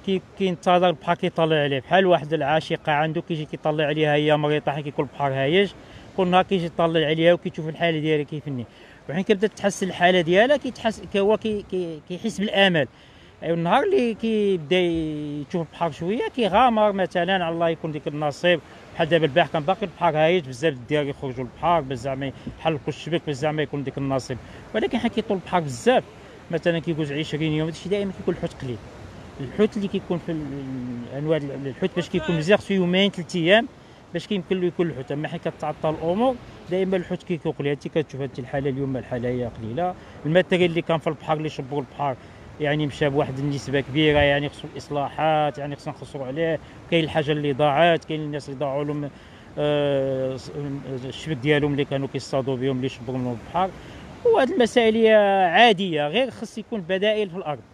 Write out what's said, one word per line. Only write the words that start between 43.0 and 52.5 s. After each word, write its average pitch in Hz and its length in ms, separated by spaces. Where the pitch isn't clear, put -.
بواحد 139 300
النسبه 139 420
كبيره، 147 380
يعني 143 300
خصو - 240
الاصلاحات، 147 840
يعني 143 180
خصنا 147 180
نخسروا 135 340
عليه. 160 320
كاين 165 120
الحاجه 151 280
اللي 147 220
ضاعت، 151 520
كاين 156 160
الناس 147 280
اللي 131 100
ضاعوا 143 240
لهم، 147 260
آه، 139 800
الشبك 147 320
ديالهم 147 340
اللي 139 140
كانوا 139 280
كيصطادوا 135 420